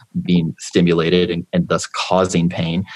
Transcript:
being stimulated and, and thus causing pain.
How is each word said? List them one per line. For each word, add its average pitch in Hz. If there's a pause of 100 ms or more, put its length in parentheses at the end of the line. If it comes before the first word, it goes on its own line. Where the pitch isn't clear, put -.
(220)
being 87
stimulated 87
and, 87
and 87
thus 85
causing 90
pain. 87 (120)